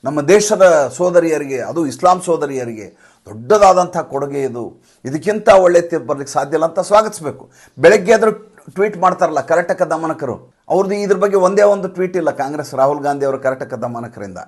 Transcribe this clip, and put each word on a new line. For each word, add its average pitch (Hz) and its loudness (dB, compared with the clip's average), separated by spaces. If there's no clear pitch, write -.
ನಮ್ಮ 147 -4
ದೇಶದ 180 4
ಸೋದರಿಯರಿಗೆ, 160 0
ಅದು 135 -4
ಇಸ್ಲಾಂ 180 2
ಸೋದರಿಯರಿಗೆ 131 -6
ದೊಡ್ಡದಾದಂಥ 175 2
ಕೊಡುಗೆ 139 -4
ಇದು. 120 -8
ಇದಕ್ಕಿಂತ 175 -2
ಒಳ್ಳೆ 180 6
ತೀರ್ಪು 160 -6
ಬರ್ಲಿಕ್ಕೆ 139 -6
ಸಾಧ್ಯ 143 -4
ಇಲ್ಲ 160 0
ಅಂತ 165 -4
ಸ್ವಾಗತಿಸಬೇಕು. 208 -2
ಬೆಳಗ್ಗೆ 185 6
ಆದ್ರೂ 220 4
ಟ್ವೀಟ್ 196 -4
ಮಾಡ್ತಾರಲ್ಲ 175 0
ಕರಟಕ 170 -2
ದಮನಕರು, 156 -6
ಅವ್ರದ್ದು 190 0
ಇದ್ರ 202 -2
ಬಗ್ಗೆ 196 0
ಒಂದೇ 190 2
ಒಂದು 196 2
ಟ್ವೀಟ್ 180 -6
ಇಲ್ಲ 156 -2
ಕಾಂಗ್ರೆಸ್ 143 -8
ರಾಹುಲ್ 139 0
ಗಾಂಧಿ 143 -4
ಅವರ 135 -2
ಕರಟಕ 131 -6
ದಮನಕರಿಂದ 117 -12